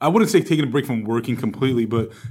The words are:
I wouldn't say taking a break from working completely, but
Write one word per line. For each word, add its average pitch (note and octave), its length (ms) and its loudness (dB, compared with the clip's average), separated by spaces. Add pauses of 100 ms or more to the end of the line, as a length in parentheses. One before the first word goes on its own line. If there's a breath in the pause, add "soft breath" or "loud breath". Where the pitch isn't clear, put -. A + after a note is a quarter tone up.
I C#3 60 0
wouldn't G3 240 4
say F3+ 100 6
taking D3+ 220 0
a C#3 40 0
break B2+ 180 0
from A#2 180 -2
working A2+ 340 -2
completely, A#2+ 480 -2
but A2 260 -2 (200 loud breath)